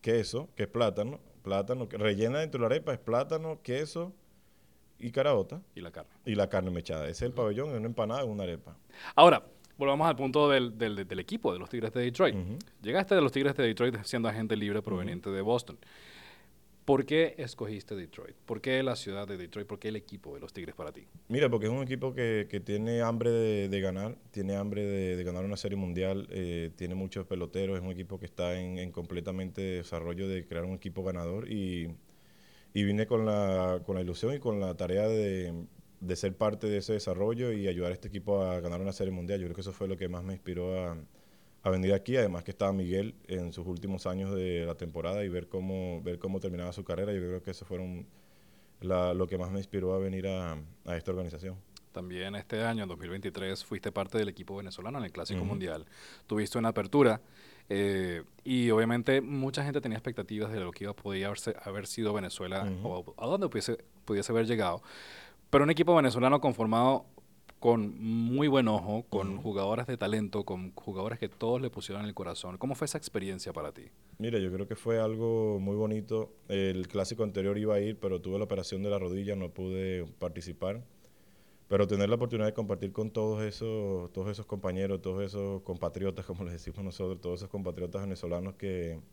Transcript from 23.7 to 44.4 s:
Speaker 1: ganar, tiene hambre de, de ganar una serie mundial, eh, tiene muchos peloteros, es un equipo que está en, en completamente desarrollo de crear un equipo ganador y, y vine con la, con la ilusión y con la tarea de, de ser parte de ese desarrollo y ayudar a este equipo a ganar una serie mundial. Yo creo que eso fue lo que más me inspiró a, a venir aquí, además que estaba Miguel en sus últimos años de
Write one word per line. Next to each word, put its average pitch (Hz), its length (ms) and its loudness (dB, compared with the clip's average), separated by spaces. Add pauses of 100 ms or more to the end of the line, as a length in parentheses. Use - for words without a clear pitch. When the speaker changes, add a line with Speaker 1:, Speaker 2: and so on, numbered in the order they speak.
Speaker 1:
ganar, 95 360 -2 (140)
tiene 98 240 -2
hambre 101 300 -2
de, 95 320 0
de 90 80 -2
ganar 90 200 -2
una 101 120 -2
serie 98 200 -4
mundial, 95 540 0
eh, 87 460 -2
tiene 90 180 -6
muchos 95 320 -4
peloteros, 95 500 -2
es 90 80 -4
un 92 60 -4
equipo 92 300 -8
que 90 60 -10
está 90 320 -2
en, 90 200 -4
en 90 140 -6
completamente 90 680 -6
desarrollo 87 680 -4
de 92 180 -2
crear 85 180 -4
un 92 100 -4
equipo 92 280 -6
ganador 90 480 -4
y, 90 420 -2 (800)
y 104 120 4
vine 104 240 4
con 110 180 4
la, 95 580 4
con 98 120 -2
la 92 60 0
ilusión 90 320 0
y 143 40 -4
con 107 220 0
la 92 160 -2
tarea 92 320 2
de, 95 580 0 (320)
de 90 160 -2
ser 95 220 -2
parte 107 320 2
de 104 80 2
ese 101 160 -2
desarrollo 107 580 0
y 104 160 0
ayudar 90 240 0
a 92 40 0
este 92 120 -12
equipo 98 360 0
a 90 180 0
ganar 87 200 -4
una 98 120 -2
serie 95 200 -2
mundial. 92 280 -2
Yo 90 60 -6
creo 85 100 -6
que 95 60 -8
eso 95 100 -8
fue 98 160 -6
lo 95 80 -4
que 90 120 -4
más 87 140 -6
me 95 120 -6
inspiró 92 440 -4
a, 87 180 -4 (680)
a 95 80 2
venir 92 240 4
aquí, 117 220 0
además 95 280 2
que 98 80 -8
estaba 98 200 2
Miguel 95 440 0 (100)
en 87 260 -4
sus 85 140 -8
últimos 92 400 -4
años 95 260 -2
de 90 340 0